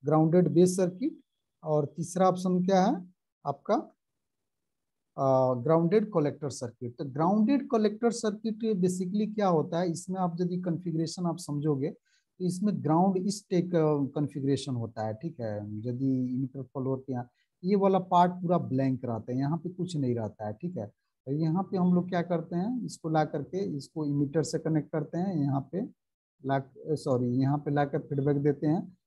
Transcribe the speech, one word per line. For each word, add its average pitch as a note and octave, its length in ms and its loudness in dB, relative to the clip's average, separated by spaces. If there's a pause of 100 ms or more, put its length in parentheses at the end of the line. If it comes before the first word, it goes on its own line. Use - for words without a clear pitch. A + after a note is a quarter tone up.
ग्राउंडेड D#3+ 420 6
बेस F3 300 6
सर्किट, F#3+ 420 -2 (440)
और D3+ 220 2
तीसरा F3 440 0
ऑप्शन F3+ 360 0
क्या F#3 200 4
है C4 100 2 (500)
आपका, C#3+ 300 -2 (1400)
अ, C3 360 4 (100)
ग्राउंडेड E3+ 500 4
कलेक्टर D3 360 0
सर्किट। A#2+ 480 -10
तो D3+ 80 -8
ग्राउंडेड G#3 640 2
कलेक्टर G#3+ 420 2
सर्किट A3 480 -4 (160)
basically F#3 600 -2
क्या G3+ 120 2
होता E3+ 320 2
है, F3+ 120 0
इसमें F3+ 280 -6
आप E3+ 220 -2
यदि F3+ 200 -2
कॉन्फ़िगरेशन E3 640 -4
आप D#3 120 -2
समझोगे D3 520 -2 (500)
तो F#3 60 -4
इसमें F#3 380 -2
ग्राउंड F3+ 340 4
इस F#3+ 340 -4
टाइप F3+ 160 2
का F3 120 2 (260)
कॉन्फ़िगरेशन C3+ 720 -2
होता A2+ 320 -6
है। A2 60 -4
ठीक D#3 260 -10
है, G#2+ 480 -6
यदि B2+ 460 -2
इमिटर C3+ 280 -4
फॉलोअर C3 380 -4
के C3 140 -8
यहाँ B2 160 -6 (340)
ये F#3 120 2
वाला F#3+ 240 4
पार्ट F3+ 320 4
पूरा F3 260 0
ब्लैंक C3 480 0
रहता A2+ 260 -6
है, B2 60 -2
यहाँ C#3+ 200 0
पे E3 120 -8
कुछ F3+ 280 -6
नहीं B2+ 180 0
रहता G#2+ 320 -6
है। G#2+ 60 -6
ठीक F3+ 240 -8
है, G#2 80 -6 (420)
तो C3 40 -4
यहाँ D#3+ 320 0
पे F#3+ 140 -6
हम F3+ 160 4
लोग F3+ 160 2
क्या F3 120 0
करते E3+ 340 -4
हैं, G#3+ 300 -4
इसको D#3+ 240 -8
ला D#3 160 4
करके D#3+ 520 -6
इसको D3+ 280 -8
इमिटर C#3+ 380 0
से D#3 160 -4
कनेक्ट D#3 320 -2
करते D#3+ 260 -4
हैं, F#3 180 -2
यहाँ C#3 260 0 (100)
पे F#3 100 -4 (640)
ला, C3+ 140 0 (360)
सॉरी, B2+ 320 0
यहाँ C3+ 300 2
पे D3 140 -2
ला C#3+ 140 2
कर C#3+ 140 -2
फीडबैक C#3 380 0
देते C#3+ 300 2
हैं D#3+ 400 -2